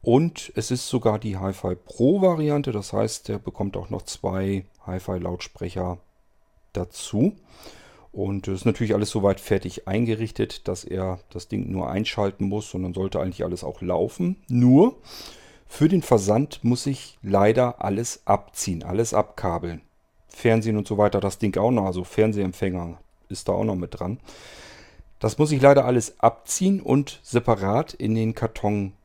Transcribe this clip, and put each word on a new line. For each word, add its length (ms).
Und 540
es 160
ist 160
sogar 320
die 160
Hi-Fi 400
Pro-Variante. 960
Das 220
heißt, 340
der 120
bekommt 360
auch 140
noch 140
zwei 600
Hi-Fi-Lautsprecher 1120
dazu. 640
Und 360
es 140
ist 40
natürlich 280
alles 160
soweit 300
fertig 480
eingerichtet, 800
dass 160
er 360
das 180
Ding 240
nur 180
einschalten 560
muss 280
und 100
dann 100
sollte 280
eigentlich 240
alles 180
auch 180
laufen. 540
Nur 480
für 220
den 140
Versand 640
muss 240
ich 340
leider 600
alles 420
abziehen, 580
alles 300
abkabeln. 680
Fernsehen 500
und 100
so 100
weiter, 240
das 160
Ding 200
auch 140
noch, 140
also 180
Fernsehempfänger 920
ist 180
da 60
auch 100
noch 120
mit 240
dran. 200
Das 180
muss 140
ich 100
leider 240
alles 340
abziehen 600
und 420
separat 680
in 220
den 180
Karton 600